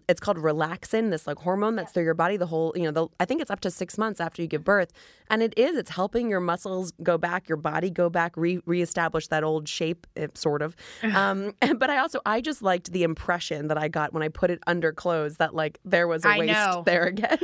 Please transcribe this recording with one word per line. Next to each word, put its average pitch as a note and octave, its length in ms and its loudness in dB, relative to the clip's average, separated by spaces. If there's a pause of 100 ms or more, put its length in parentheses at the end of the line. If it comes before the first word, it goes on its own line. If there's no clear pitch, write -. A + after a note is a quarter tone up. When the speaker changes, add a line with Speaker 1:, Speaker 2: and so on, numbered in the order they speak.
Speaker 1:
it's E3+ 140 4
called G3 160 0
relaxin, D#3+ 760 0
this, D#3+ 160 -2
like, D3 120 -6
hormone G3+ 360 0
that's F#3 160 -6
through F3 140 0
your E3 80 4
body F3 240 2
the F3 100 0
whole, D#3+ 280 0
you F3 80 0
know, D#3 80 0
the, D#3+ 160 0 (120)
I F3+ 60 2
think D#4 160 0
it's B3+ 100 -6
up G3+ 100 -4
to F#3 100 -2
six - 260 -6
months G#3+ 240 -4
after E3 200 -6
you E3 60 -2
give D3+ 160 -4
birth. G3 280 2 (380)
And A3 140 2
it A3+ 140 0
is, D4+ 180 4
it's A3+ 160 -2
helping A3+ 380 -2
your G3 100 0
muscles F#3 540 -4 (100)
go E3+ 140 4
back, F3 320 -4
your D#3+ 80 0
body D#3+ 320 -2
go F3 200 2
back, E3+ 280 0
re-, F3 280 0
reestablish E3+ 600 0
that D#3 160 0
old D#3 240 -2
shape, E3 480 -6
eh, D3+ 180 -6
sort D3 280 -2
of. D#3+ 140 -6 (260)
Speaker 2:
<laughs> G#3+ 120 0
Speaker 1:
Um, G3 480 2
<laughs> C4+ 160 4
but B3+ 120 2
I F#3+ 80 2
also, C#4 280 0
I A3 160 2
just C#4+ 200 -6
liked F#3 300 0
the F3 120 2
impression D#3+ 640 -2
that D3+ 100 0
I D#3 100 0
got D3+ 260 -2
when D#3 100 -2
I D#3+ 60 0
put F3 200 0
it F3 160 -2
under E3+ 280 2
clothes D#3 440 -2
that, D#3+ 160 0
like, D#3 320 -4
there F3 220 4
was E3 180 0
a G#3 40 8
Speaker 2:
I G#3 100 4
Speaker 1:
waist G#3+ 140 2
Speaker 2:
know. F#3+ 320 2
Speaker 1:
there F3 200 4
again. G3+ 380 0